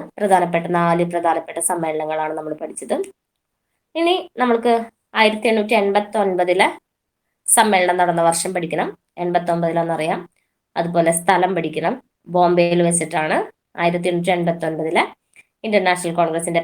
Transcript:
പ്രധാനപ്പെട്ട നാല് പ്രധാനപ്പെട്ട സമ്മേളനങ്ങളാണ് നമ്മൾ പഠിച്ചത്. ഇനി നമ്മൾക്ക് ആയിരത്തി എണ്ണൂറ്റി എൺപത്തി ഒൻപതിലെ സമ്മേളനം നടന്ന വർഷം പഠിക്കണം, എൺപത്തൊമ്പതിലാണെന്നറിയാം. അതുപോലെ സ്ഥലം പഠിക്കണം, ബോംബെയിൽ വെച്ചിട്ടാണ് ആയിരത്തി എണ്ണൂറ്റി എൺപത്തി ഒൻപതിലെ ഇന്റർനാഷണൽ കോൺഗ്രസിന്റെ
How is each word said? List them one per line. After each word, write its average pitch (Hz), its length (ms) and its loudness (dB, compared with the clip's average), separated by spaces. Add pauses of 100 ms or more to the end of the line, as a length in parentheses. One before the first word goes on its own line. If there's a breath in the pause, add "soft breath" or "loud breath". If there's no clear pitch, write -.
(180)
പ്രധാനപ്പെട്ട 175 480 2 (140)
നാല് 170 340 2
പ്രധാനപ്പെട്ട 165 560 -2
സമ്മേളനങ്ങളാണ് 156 720 -4
നമ്മൾ 151 140 -8 (100)
പഠിച്ചത്. 156 300 -8 (1040)
ഇനി 339 140 2 (280)
നമ്മൾക്ക് 233 320 2 (460)
ആയിരത്തി 214 300 2
എണ്ണൂറ്റി 220 280 0
എൺപത്തി 202 420 0
ഒൻപതിലെ 185 460 2 (880)
സമ്മേളനം 185 440 4
നടന്ന 175 280 2
വർഷം 170 260 -2
പഠിക്കണം, 170 340 -4 (340)
എൺപത്തൊമ്പതിലാണെന്നറിയാം. 170 960 0 (580)
അതുപോലെ 170 400 2
സ്ഥലം 185 380 2
പഠിക്കണം, 160 380 -4 (400)
ബോംബെയിൽ 175 520 4
വെച്ചിട്ടാണ് 165 500 0 (460)
ആയിരത്തി 175 280 0
എണ്ണൂറ്റി 175 240 0
എൺപത്തി 170 340 -2
ഒൻപതിലെ 160 340 -2 (640 soft breath)
ഇന്റർനാഷണൽ 185 520 0
കോൺഗ്രസിന്റെ 165 460 0